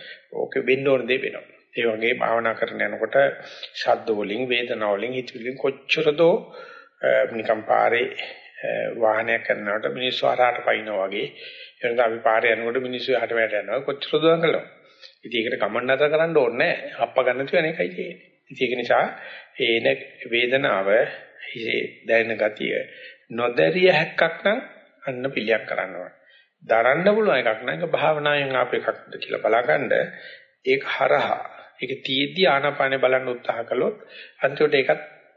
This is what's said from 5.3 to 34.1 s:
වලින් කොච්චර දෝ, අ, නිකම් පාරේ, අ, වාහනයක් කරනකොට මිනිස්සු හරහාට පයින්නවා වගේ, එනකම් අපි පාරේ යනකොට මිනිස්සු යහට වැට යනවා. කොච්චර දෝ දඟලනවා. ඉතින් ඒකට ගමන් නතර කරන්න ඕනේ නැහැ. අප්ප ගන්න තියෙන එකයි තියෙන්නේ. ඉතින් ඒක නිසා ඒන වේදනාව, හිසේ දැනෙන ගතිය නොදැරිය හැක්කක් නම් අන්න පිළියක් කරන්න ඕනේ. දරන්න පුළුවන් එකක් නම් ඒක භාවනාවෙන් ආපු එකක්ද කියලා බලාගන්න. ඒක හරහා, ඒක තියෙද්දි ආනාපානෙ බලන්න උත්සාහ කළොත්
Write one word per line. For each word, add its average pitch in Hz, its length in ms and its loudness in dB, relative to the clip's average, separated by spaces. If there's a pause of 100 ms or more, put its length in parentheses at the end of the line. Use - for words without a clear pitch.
වලින් 123 260 -10
කොච්චර 151 540 -2
දෝ, 170 240 4 (640)
අ, 135 120 0 (200)
නිකම් 110 340 -2
පාරේ, 113 440 2 (500)
අ, - 120 -8 (260)
වාහනයක් 113 480 2
කරනකොට 104 480 -2
මිනිස්සු 127 340 -2
හරහාට 123 360 2
පයින්නවා 107 460 -2
වගේ, 104 200 -4 (480)
එනකම් 120 260 0
අපි 113 180 0
පාරේ 113 340 4
යනකොට 117 280 -2
මිනිස්සු 127 300 -4
යහට 117 220 0
වැට 113 220 2
යනවා. 104 260 -4
කොච්චර 139 320 -6
දෝ 156 180 4
දඟලනවා. 165 340 2 (540)
ඉතින් 113 200 -4
ඒකට 110 200 -2
ගමන් 110 260 -2
නතර 135 240 2
කරන්න 160 260 2
ඕනේ 120 220 4 (140)
නැහැ. - 280 -8
අප්ප - 180 -2
ගන්න 127 280 2
තියෙන 165 200 0
එකයි 165 240 -2
තියෙන්නේ. - 420 -12 (160)
ඉතින් - 160 -6
ඒක 120 120 0
නිසා 123 300 2 (520)
ඒන 117 280 2 (420)
වේදනාව, 120 640 2 (540)
හිසේ 117 380 -6 (220)
දැනෙන 113 340 2
ගතිය 107 360 -2 (540)
නොදැරිය 160 640 2
හැක්කක් 165 500 0
නම් 214 180 2 (440)
අන්න 127 260 -4
පිළියක් 110 360 0
කරන්න 92 280 -4
ඕනේ. 90 220 -12 (480)
දරන්න 127 440 4
පුළුවන් 208 320 4
එකක් 113 220 0
නම් 127 100 -4
ඒක 165 180 -4
භාවනාවෙන් 147 640 0
ආපු 123 200 0
එකක්ද - 420 -4
කියලා - 260 -6
බලාගන්න. 123 500 2 (680)
ඒක 135 240 0
හරහා, 135 540 0 (360)
ඒක 131 240 -8
තියෙද්දි 143 460 -2
ආනාපානෙ 139 520 2
බලන්න 127 340 2
උත්සාහ 117 320 -4
කළොත් - 320 -2 (420)